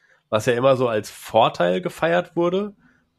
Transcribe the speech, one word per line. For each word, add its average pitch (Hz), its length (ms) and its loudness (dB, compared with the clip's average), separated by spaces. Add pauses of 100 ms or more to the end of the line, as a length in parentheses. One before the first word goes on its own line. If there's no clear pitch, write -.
(300)
was 110 160 -2
ja 123 80 2
immer 131 220 4
so 123 120 0
als 107 200 -4
Vorteil 175 720 0
gefeiert 175 540 -2
wurde, 185 400 -2 (440)